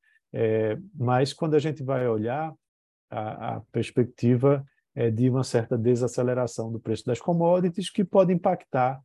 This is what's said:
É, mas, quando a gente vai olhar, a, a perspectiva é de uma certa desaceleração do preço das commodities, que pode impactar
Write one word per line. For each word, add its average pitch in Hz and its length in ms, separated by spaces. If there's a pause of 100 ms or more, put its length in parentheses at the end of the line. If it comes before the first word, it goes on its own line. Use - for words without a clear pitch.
(340)
É, 110 440 (160)
mas, 127 380
quando 156 240
a 151 40
gente 139 240
vai 127 240
olhar, 120 460 (560)
a, 110 460
a 110 60 (100)
perspectiva 123 920 (280)
é 120 160
de 120 200
uma 131 140
certa 120 340
desaceleração 123 960
do 110 80
preço - 260
das 120 140
commodities, 175 720
que - 140
pode 185 300
impactar 139 720